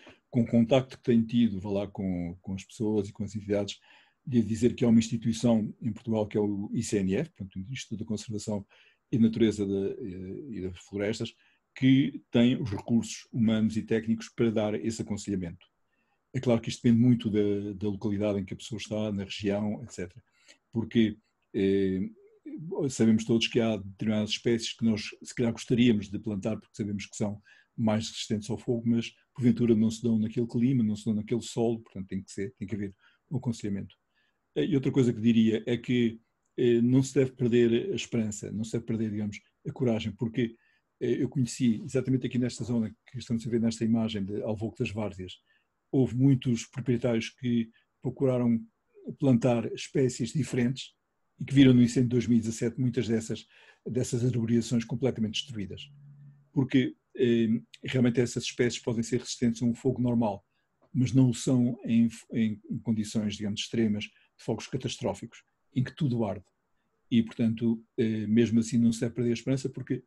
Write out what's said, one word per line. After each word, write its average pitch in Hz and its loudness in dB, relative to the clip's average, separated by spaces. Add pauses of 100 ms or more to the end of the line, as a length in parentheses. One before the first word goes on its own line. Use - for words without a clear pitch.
(320)
com 123 2
o 113 0
contacto 120 2
que - -20
tenho 117 4
tido, 113 2
vá 98 -8
lá, 98 -2
com, 92 -4
com 95 -8
as 95 -10
pessoas 107 -2
e 107 -14
com - -8
as 98 -10
entidades, 101 -4 (460)
devo 120 2
dizer 113 2
que - -2
há 120 4
uma 113 8
instituição 113 0
em 110 -4
Portugal 107 -2
que 101 -6
é 107 2
o 104 -2
I 175 -2
C - -2
N 95 0
F, 160 -2
portanto, - -12
o 95 -10
Instituto 123 -10
da 107 -8
Conservação 104 -6 (460)
e 143 0
Natureza 110 4
de, 98 -2
eh, 98 -6
e 90 -8
das 92 -10
Florestas, 104 -6 (420)
que 135 4
tem 120 4
os 135 -6
recursos 101 -2
humanos 110 2
e 104 -4
técnicos 113 -2
para 117 2
dar 107 0
esse 110 -4
aconselhamento. 101 -6 (680)
É 131 -2
claro 120 2
que - -10
isto - -8
depende 117 6
muito 120 4
da, 101 0
da 98 -4
localidade 101 -2
em 95 -6
que - -12
a 92 -12
pessoa - -10
está, 107 -4
na 98 -4
região, 104 -4
et 110 -16
cetera. - -12 (480)
Porque, 110 0 (360)
eh, 98 2 (800)
sabemos 110 4
todos 117 2
que - 0
há 113 0
determinadas 107 -4
espécies 117 -2
que - -4
nós, 107 0 (140)
se - -16
calhar, 117 0
gostaríamos 113 2
de 101 -6
plantar, 104 -4
porque - -20
sabemos 101 -6
que - -20
são 104 -4 (360)
mais 110 0
resistentes - -6
ao 107 -4
fogo, 117 -4
mas, 117 0 (200)
porventura, 117 4
não 110 4
se - -8
dão 113 2
naquele 110 0
clima, 123 2
não 107 0
se 101 -10
dão 117 0
naquele 107 -2
solo, 117 -2
portanto, 95 -14
tem 95 -6
que - -20
ser, 98 -8
tem 101 -10
que 101 -8
haver 98 -8 (340)
um 135 -6
aconselhamento. 101 -6 (600)
Eh, 151 0
e 170 0
outra 135 0
coisa 123 4
que 113 -4
diria 110 4
é 120 -2
que, 117 0 (360)
eh, 120 4
não 127 4
se 135 -6
deve 131 2
perder 120 2
a - -4
esperança, 110 -4
não 101 -6
se - -10
deve 117 -4
perder, 110 -2
digamos, 104 -6 (260)
a 135 -8
coragem, 110 -2
porque, 117 -2 (460)
eh, 120 0
eu 123 -2
conheci 123 -2
exatamente 131 -2
aqui 131 -2
nesta 123 -2
zona 110 -2 (160)
que 127 -12
estamos 113 -6
a 120 -6
ver 117 2
nesta 113 0
imagem 110 0
de 101 -6
Alvoco 107 -6
das 110 -4
Várzeas, 92 -8 (580)
houve 123 2
muitos 127 2
proprietários 117 -2
que 117 -2 (320)
procuraram 123 0 (580)
plantar 120 2
espécies 127 -2
diferentes 131 -2 (420)
e - -8
que - -6
viram 135 10
no 123 8
incêndio 120 2
de 123 0
dois 117 2
mil 117 4
e 110 4
dezassete 113 -4
muitas 120 0
dessas, 110 -4 (400)
dessas 120 -2
arboreações 117 0
completamente 113 -2
destruídas. 95 -10 (600)
Porque, 131 2 (220)
eh, 117 4 (360)
realmente 123 2
essas 120 -2
espécies 120 -2
podem 117 -2
ser 117 -2
resistentes 117 -2
a 127 0
um 117 2
fogo 123 -2
normal, 117 0 (480)
mas 127 0
não 127 6
o 117 0
são 120 2
em, 117 4 (220)
em 110 -2 (220)
condições, 107 -2
digamos, 107 -6
extremas 107 -2
de - -20
fogos - -6
catastróficos, - -8 (300)
em 127 0
que - -8
tudo 120 0
arde. 98 -8 (640)
E, 117 4
portanto, 113 0 (140)
eh, 110 0
mesmo 110 4
assim 113 0
não 117 4
se 113 -2
deve 117 -4
perder 120 0
a - 2
esperança, 131 -2
porque 127 -6